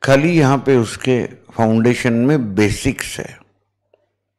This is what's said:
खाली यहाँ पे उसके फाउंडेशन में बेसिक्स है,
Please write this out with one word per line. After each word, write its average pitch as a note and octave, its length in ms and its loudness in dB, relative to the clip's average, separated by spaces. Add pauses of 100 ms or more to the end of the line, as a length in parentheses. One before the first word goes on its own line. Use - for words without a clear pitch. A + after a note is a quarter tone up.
खाली D3 360 2
यहाँ C3+ 180 2
पे B2+ 200 2
उसके A#2+ 480 -2
फाउंडेशन A2+ 880 0
में A#2+ 420 0
बेसिक्स - 640 -2
है, - 200 -14 (1000)